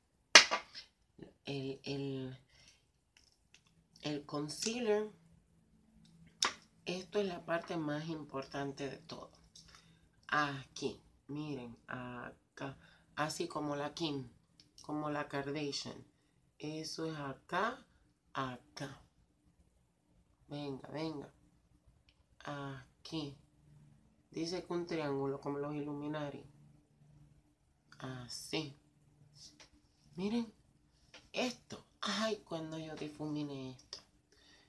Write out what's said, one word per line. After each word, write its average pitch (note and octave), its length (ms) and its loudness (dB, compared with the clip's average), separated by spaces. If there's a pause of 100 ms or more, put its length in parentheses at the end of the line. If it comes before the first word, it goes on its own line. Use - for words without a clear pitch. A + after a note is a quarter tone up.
(1400)
El, C3+ 400 -2
el, C3+ 540 -2 (1700)
el D3 220 -2
concealer, G#3+ 840 2 (1700)
esto F#3 340 0
es G3+ 80 4
la F3 160 -4
parte E3+ 320 0
más D#3 320 0
importante C#3 840 -4
de A2 100 -8
todo. - 320 -12 (1000)
Aquí, C#3 720 2 (260)
miren, C#3 500 -4 (120)
acá. B2+ 880 -8 (400)
Así D#3 320 0
como C#3+ 260 0
la C#3+ 180 0
Kim, C#3+ 360 0 (520)
como D3+ 280 0
la D3 180 0
Kardashian. C#3+ 760 -2 (560)
Eso D#3 540 -4
es D#3 80 -4
acá, F3+ 680 0 (480)
acá. C3+ 680 -4 (1500)
Venga, D3 400 -4
venga. C#3+ 420 -4 (1160)
Aquí. C#3 880 -6 (960)
Dice E3+ 320 0
que - 80 -6
un F3 160 2
triángulo, C#3 540 2
como C#3+ 180 0
los D3 160 0
Illuminati. D3 760 -2 (1500)
Así. C3 720 -4 (1400)
Miren, A3 360 2 (760)
esto. - 540 -2 (160)
Ay, G#3 420 2
cuando D#3+ 340 -4
yo D#3 180 -4
difumine D3 760 -2
esto. - 280 -12 (680)